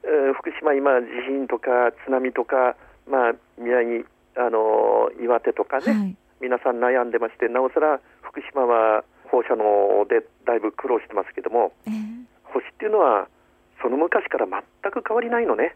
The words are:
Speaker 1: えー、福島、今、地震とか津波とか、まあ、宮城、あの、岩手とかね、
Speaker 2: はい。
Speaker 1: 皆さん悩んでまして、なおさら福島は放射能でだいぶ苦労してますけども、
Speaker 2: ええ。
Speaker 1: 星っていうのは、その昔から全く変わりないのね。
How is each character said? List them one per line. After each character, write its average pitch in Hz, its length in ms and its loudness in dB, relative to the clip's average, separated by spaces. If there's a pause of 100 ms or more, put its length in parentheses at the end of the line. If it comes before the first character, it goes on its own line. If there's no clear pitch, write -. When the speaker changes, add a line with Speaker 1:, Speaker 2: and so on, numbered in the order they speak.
Speaker 1:
え - 20 -4
ー、 139 280 2
福 - 240 -8
島、 151 140 2
今、 139 280 2
地 120 40 -6 (220)
震 135 200 -4
と 117 120 -4
か 123 320 2 (140)
津 131 60 -4
波 131 200 0
と 120 140 -2
か、 131 300 0 (340)
ま 127 200 2
あ、 113 40 0 (240)
宮 120 260 0
城、 120 220 -4 (300)
あ 123 140 0
の、 110 600 2 (120)
岩 120 200 2
手 120 120 -2
と - 120 -2
か 135 140 -4
ね、 117 140 0
Speaker 2:
は 196 120 0
い。 185 100 -8 (260)
Speaker 1:
皆 127 180 -2
さ 127 140 0
ん 120 80 -4
悩 123 240 2
ん 117 60 -8
で 117 80 0
ま 113 100 -2
し - 80 -16
て、 123 100 0
な 123 140 0
お 131 80 0
さ 156 100 0
ら 151 220 2 (200)
福 - 200 -14 (100)
島 131 140 0
は 110 400 2 (260)
放 123 120 2
射 120 120 0
能 101 540 4
で 113 180 2 (180)
だ 120 100 2
い 110 40 0
ぶ 104 140 -2
苦 - 160 -8
労 117 100 2
し - 80 -12
て - 60 -16
ま 98 100 -2
す - 100 -12
け - 60 -8
ど - 100 -6
も、 110 220 0 (160)
Speaker 2:
え - 40 -6
え。 - 20 -4 (500)
Speaker 1:
星 - 220 -6
っ - 120 -18
て - 60 -10
い 214 60 -2
う - 20 0
の 214 80 2
は、 117 300 4 (520)
そ 127 80 -2
の 127 60 0
昔 170 320 0
か - 120 -4
ら 110 60 0
全 92 160 -8 (300)
く - 160 -6
変 220 80 -2
わ 240 60 2
り 233 80 -6
な 240 100 0
い 233 60 0
の 127 100 0
ね。 131 200 0